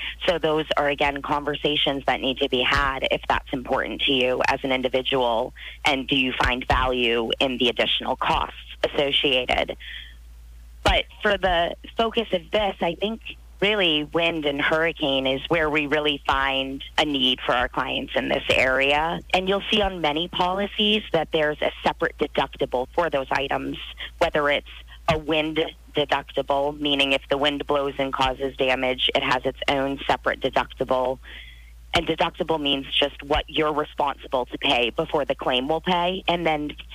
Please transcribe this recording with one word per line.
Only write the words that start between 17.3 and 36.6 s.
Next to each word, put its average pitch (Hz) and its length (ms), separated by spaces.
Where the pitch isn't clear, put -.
for 139 140
our 123 160
clients 135 440
in 135 140
this 139 220
area. 143 680
And 185 160
you'll 196 220
see 220 100
on 190 220
many 156 260
policies 202 760
that 156 180
there's 151 300
a - 100
separate - 360
deductible 139 760
for 175 140
those 135 220
items, 139 480
whether 151 320
it's - 180
a 156 80
wind 156 480
deductible, 143 840
meaning 139 340
if 135 180
the 139 80
wind 143 280
blows 139 300
and 135 160
causes 131 460
damage, 127 560
it 135 80
has 131 240
its 131 120
own 139 380
separate - 340
deductible. 127 800
And 165 120
deductible 165 540
means 139 240
just 143 280
what 143 260
you're 151 240
responsible 143 720
to - 140
pay 123 320
before 156 340
the 135 100
claim 131 320
will 160 140
pay. 180 480
And 170 180
then 151 300